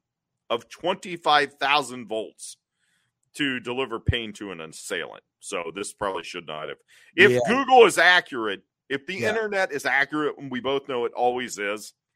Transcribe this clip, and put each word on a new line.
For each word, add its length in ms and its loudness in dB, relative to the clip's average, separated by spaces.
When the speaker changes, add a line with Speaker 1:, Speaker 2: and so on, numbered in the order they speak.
Speaker 1:
of 180 -2
twenty-five 880 0
thousand 540 0
volts 500 -10
to 240 -2
deliver 400 -6
pain 340 -4
to 180 -12
an 80 -12
assailant." 640 -10
So 340 -6
this 200 -8
probably 300 -6
should 240 -12
not 220 -10
have. 80 -12
If 160 8
Speaker 2:
Yeah. 160 2
Speaker 1:
Google 380 8
is 120 4
accurate, 640 2
if 160 -6
the 100 -10
Speaker 2:
Yeah. 140 -2
Speaker 1:
internet 420 -2
is 140 -4
accurate, 520 0
and 140 -14
we 80 -4
both 300 -2
know 160 -2
it 80 -4
always 460 -2
is. 340 -6